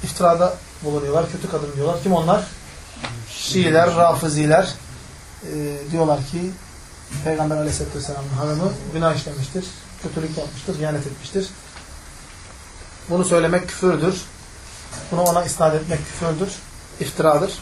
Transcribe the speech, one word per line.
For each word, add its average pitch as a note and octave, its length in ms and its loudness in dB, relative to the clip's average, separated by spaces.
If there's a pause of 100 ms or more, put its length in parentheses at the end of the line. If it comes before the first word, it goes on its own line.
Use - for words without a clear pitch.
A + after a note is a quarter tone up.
İftirada F3 500 4 (300)
bulunuyorlar, D3 480 0
kötü F#3 200 -6
kadın D3 240 -4
diyorlar. D#3 280 0
Kim F#3+ 100 4
onlar? D#3+ 340 4 (800)
Şiiler, E3+ 680 4
Rafiziler. D#3+ 800 4 (680)
Ee, D3 340 -6 (140)
diyorlar D#3 340 4
ki F3+ 260 -4 (720)
Peygamber D#3 340 0
aleyhisselatü D3 400 -2
vesselamın C#3 320 -6
hanımı D3+ 420 0 (220)
günah D#3+ 220 2
işlemiştir, D3 500 -6 (380)
kötülük E3+ 340 -6
yapmıştır, D#3 420 -8
ihanet D3+ 280 -2
etmiştir. F#3+ 420 -6 (1600)
Bunu F3+ 160 2
söylemek F3 420 4
küfürdür. F3+ 540 2 (920)
Bunu F3 100 0
ona F3 220 4
isnat D#3 320 2
etmek D#3 240 -2
küfürdür, E3 500 -4 (500)
iftiradır. D#3+ 640 2